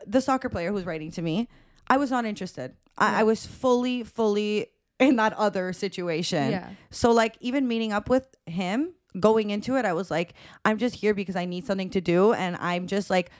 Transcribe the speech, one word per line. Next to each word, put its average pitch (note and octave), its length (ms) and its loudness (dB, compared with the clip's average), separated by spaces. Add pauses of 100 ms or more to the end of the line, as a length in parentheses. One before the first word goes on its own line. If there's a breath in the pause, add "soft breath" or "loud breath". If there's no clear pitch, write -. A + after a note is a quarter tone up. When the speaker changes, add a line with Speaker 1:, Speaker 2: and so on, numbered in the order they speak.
Speaker 1:
the A#3 140 2
soccer B3+ 280 -2
player F3 240 -4
who's G3 120 -4
writing D#3+ 280 -8
to E3+ 100 -8
me, E3+ 260 -2 (400 soft breath)
I F#3+ 80 4
was C#4 140 2
not B3 140 0
interested. F#3+ 500 -8 (240)
I, G#3 140 4
Speaker 2:
Yeah. - 80 2
Speaker 1:
I - 20 6
was A3 240 2
fully, B3 580 0
fully G#3 600 0 (320)
in C4 180 6
that A3 180 2
other F#3 380 0
situation. E3+ 800 -2
Speaker 2:
Yeah. - 180 -6 (200 loud breath)
Speaker 1:
So, - 220 4
like, A3+ 280 4
even B3+ 280 -2
meeting A3+ 240 -2
up G#3 160 -2
with C4 180 2 (200)
him, G3 460 -2 (280)
going G#3+ 280 4
into G#3 280 -2
it, B3 100 0
I F3+ 80 0
was F3 160 -4
like, E3+ 240 -2 (320 loud breath)
"I'm G#3+ 100 2
just A#3 200 -2
here G#3+ 180 0
because F#3+ 220 -6
I F3+ 100 -4
need F3+ 180 -6
something F#3+ 260 -4
to F#3+ 120 0
do. F3 320 4
And F3+ 220 -2
I'm F3 300 -4
just, G3 220 -2
like, F#3 320 0